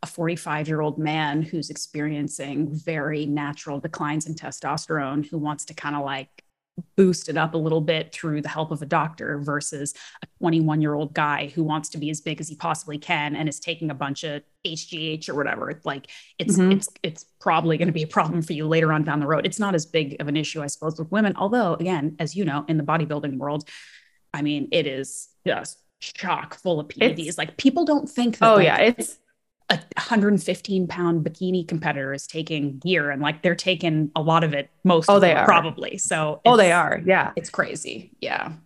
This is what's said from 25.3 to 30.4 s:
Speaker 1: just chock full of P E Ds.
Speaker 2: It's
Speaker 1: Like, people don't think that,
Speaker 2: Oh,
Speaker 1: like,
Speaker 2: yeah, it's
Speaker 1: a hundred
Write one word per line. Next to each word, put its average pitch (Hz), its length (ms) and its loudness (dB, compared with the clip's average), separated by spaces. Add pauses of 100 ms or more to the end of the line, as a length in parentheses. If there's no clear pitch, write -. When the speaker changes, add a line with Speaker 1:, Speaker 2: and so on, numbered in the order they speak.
Speaker 1:
just 131 320 -4 (240)
chock - 540 -6
full 175 240 -2
of 147 100 -8
P - 160 2
E - 80 4
Ds. 160 160 -6
Speaker 2:
It's 175 80 -8
Speaker 1:
Like, 156 200 -6
people 277 280 4
don't 285 240 0
think 240 300 0
that, 226 120 8
Speaker 2:
Oh, 220 40 10
Speaker 1:
like, 190 100 8
Speaker 2:
yeah, - 120 4 (200)
it's - 220 -8 (500)
Speaker 1:
a 170 100 2 (180)
hundred 208 460 2